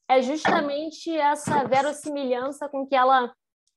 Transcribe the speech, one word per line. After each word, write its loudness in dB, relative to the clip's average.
é 6
justamente -2
essa 0
verossimilhança -2
com -6
que -2
ela, 4